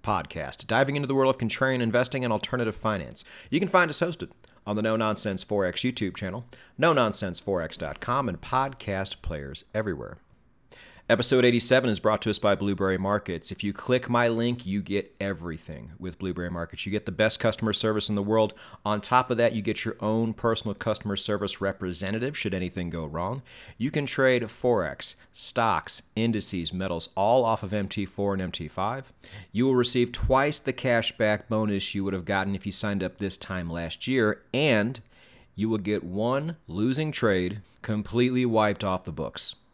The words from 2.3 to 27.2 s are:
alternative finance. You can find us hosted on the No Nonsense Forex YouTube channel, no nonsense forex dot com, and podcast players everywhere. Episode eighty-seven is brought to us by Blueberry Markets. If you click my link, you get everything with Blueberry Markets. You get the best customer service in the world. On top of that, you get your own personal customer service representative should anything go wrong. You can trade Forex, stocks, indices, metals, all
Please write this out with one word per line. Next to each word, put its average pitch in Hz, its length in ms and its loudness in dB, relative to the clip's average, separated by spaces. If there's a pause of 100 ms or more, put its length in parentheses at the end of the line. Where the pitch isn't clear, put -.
alternative 110 420 -2
finance. 90 480 -4 (240)
You 151 100 0
can 185 120 0
find 175 180 6
us 147 120 0
hosted - 280 -4 (380)
on 104 100 -2
the 107 60 0
No 110 120 2
Nonsense 107 520 0
Forex 101 440 0
YouTube 104 260 -4
channel, 104 280 -8 (320)
no 160 160 4
nonsense 104 480 2
forex 85 380 -2
dot 73 200 -6
com, 127 300 -2
and 87 140 -6
podcast 123 800 -4
players 71 420 -8 (100)
everywhere. 95 440 -4 (920)
Episode 123 360 6
eighty-seven 123 420 6
is 101 120 2
brought 107 200 4
to - 80 0
us 104 100 4
by 101 160 4
Blueberry 95 440 0
Markets. 98 520 -2
If 98 140 -8
you 101 80 -2
click 127 380 0
my 120 180 4
link, 120 380 0
you 98 160 0
get 95 360 -4
everything 80 800 -8
with 87 200 -10
Blueberry 87 320 -4
Markets. 85 340 -8
You 95 80 -4
get 104 140 -4
the 95 60 -6
best 107 280 2
customer 110 320 2
service 107 380 2
in 107 40 0
the 101 80 0
world. 107 300 4 (320)
On 104 160 0
top 127 300 2
of 117 80 2
that, 117 160 4
you 107 80 -2
get 107 240 -4
your 113 140 -4
own 110 340 0
personal 113 400 -2
customer 104 420 -2
service 101 460 -2
representative 98 760 -4
should 95 160 -4
anything 90 380 -4
go 82 160 -6
wrong. 90 340 -4 (380)
You 127 120 -2
can 147 140 -2
trade 127 380 4
Forex, 107 720 0 (180)
stocks, - 680 0 (120)
indices, 101 600 0
metals, 90 420 -2
all 117 260 4